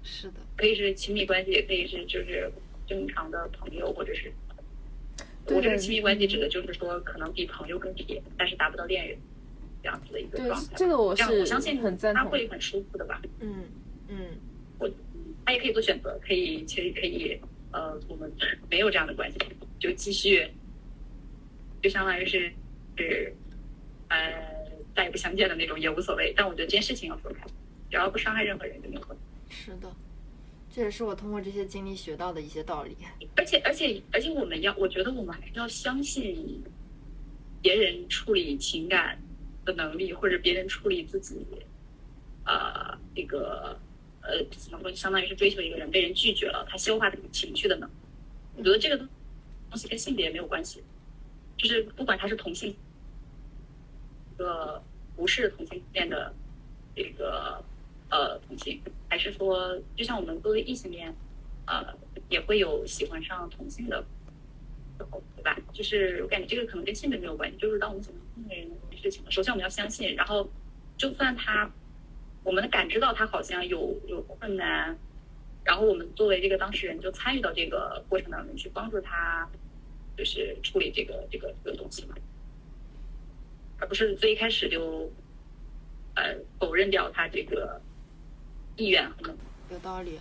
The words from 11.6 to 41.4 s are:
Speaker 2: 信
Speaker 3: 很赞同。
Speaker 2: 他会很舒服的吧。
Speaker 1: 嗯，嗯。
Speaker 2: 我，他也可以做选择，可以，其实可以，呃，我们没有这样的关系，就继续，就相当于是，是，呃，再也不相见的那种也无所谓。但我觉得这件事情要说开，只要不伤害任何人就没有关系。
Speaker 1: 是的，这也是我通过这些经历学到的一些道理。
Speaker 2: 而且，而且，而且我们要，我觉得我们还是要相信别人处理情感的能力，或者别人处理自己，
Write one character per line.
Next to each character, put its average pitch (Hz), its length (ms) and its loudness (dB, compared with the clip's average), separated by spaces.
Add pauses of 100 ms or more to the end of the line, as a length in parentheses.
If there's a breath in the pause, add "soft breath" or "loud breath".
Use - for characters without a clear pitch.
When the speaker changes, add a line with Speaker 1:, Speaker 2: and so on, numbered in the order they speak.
Speaker 2:
信 285 220 2
Speaker 3:
很 190 140 2
赞 214 180 6
同。 254 80 8
Speaker 2:
他 - 80 2
会 196 160 4
很 - 140 -6
舒 - 240 0
服 - 120 -10
的 - 80 -4
吧。 - 160 -4 (200)
Speaker 1:
嗯， 202 240 -4 (440)
嗯。 190 200 -6 (500)
Speaker 2:
我， - 120 0 (560)
他 254 60 4
也 247 80 4
可 262 80 0
以 220 40 4
做 220 80 6
选 - 220 4
择， - 180 -4
可 - 140 2
以， 160 300 2
其 - 180 -2
实 - 180 -2
可 180 60 2
以， 170 320 0 (320)
呃， 156 260 -4 (120)
我 - 80 -8
们 156 140 -8 (380 loud breath)
没 170 100 4
有 208 120 8
这 - 60 2
样 147 100 4
的 143 80 -4
关 - 160 -4
系， - 80 -8 (400)
就 - 140 2
继 - 200 0
续， 196 380 8 (1300)
就 196 80 6
相 196 160 4
当 185 140 4
于 185 80 2
是， 180 260 2 (440)
是， - 360 0 (760)
呃， 160 100 4 (800)
再 180 80 6
也 - 60 0
不 - 60 -4
相 180 200 0
见 190 120 8
的 170 60 2
那 165 100 2
种 156 140 -2
也 160 100 4
无 160 120 2
所 175 160 0
谓。 165 200 2
但 202 80 8
我 185 80 2
觉 160 60 -6
得 165 60 2
这 165 60 -2
件 202 120 6
事 - 100 0
情 - 160 -4
要 160 120 -4
说 143 120 -8
开， - 140 -10 (420)
只 - 80 0
要 185 140 6
不 214 80 -2
伤 214 160 2
害 220 80 4
任 202 160 0
何 - 60 -8
人 - 180 -8
就 - 60 -10
没 - 80 -8
有 - 60 -6
关 - 140 -12
系。 - 380 -14
Speaker 1:
是 185 220 -10
的， 180 120 -10 (800 loud breath)
这 240 140 -2
也 208 80 4
是 226 140 -4
我 208 100 0
通 208 160 -6
过 208 100 -2
这 190 120 -4
些 202 120 -2
经 196 220 -6
历 196 80 -4
学 165 220 -6
到 175 160 -2
的 160 80 -4
一 147 80 -8
些 151 160 -6
道 151 180 -4
理。 - 140 -10 (400 loud breath)
Speaker 2:
而 - 80 6
且， 330 200 6
而 285 80 6
且， 269 300 2 (100)
而 - 80 6
且 285 100 -2
我 285 140 2
们 160 160 -2
要， 196 160 4
我 190 120 4
觉 190 160 2
得 254 80 0
我 247 100 -2
们 170 100 -4
还 - 140 -8
是 - 80 -10
要 233 140 -2
相 262 340 0
信 185 600 -2 (960)
别 185 140 10
人 180 320 4
处 - 260 2
理 160 220 4
情 160 320 -2
感 180 280 4 (480)
的 190 100 0
能 302 220 -2
力， 185 160 0
或 - 160 2
者 359 120 6
别 - 120 6
人 370 140 2
处 381 220 0
理 175 160 2
自 196 160 -2
己， - 260 -8 (960)